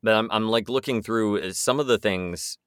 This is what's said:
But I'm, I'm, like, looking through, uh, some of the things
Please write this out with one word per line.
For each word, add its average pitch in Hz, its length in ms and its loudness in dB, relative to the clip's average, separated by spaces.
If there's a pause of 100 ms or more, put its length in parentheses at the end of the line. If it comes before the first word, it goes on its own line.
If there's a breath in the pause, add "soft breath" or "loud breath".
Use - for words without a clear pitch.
But 110 140 4
I'm, 113 160 2
I'm, 110 160 2
like, 113 200 0
looking 127 320 0
through, 107 400 0
uh, 92 120 -6
some 127 260 -2
of 147 80 -2
the 117 120 4
things 90 680 -4